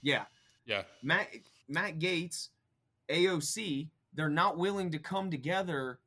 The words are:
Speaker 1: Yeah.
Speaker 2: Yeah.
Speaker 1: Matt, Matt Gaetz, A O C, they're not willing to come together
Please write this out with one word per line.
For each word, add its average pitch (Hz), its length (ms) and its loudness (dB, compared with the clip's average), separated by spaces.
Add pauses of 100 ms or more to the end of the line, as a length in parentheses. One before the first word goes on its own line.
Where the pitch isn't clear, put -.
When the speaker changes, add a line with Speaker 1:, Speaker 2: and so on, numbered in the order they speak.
Speaker 1:
Yeah. 131 240 0 (380)
Speaker 2:
Yeah. 101 200 -2 (180)
Speaker 1:
Matt, 165 260 2 (400)
Matt 165 300 -2
Gaetz, 175 520 -2 (580)
A 175 200 4
O 175 120 2
C, 156 500 -2 (220)
they're 156 160 0
not 170 300 4
willing 190 340 2
to 156 60 -4
come 190 320 -4
together 143 760 -2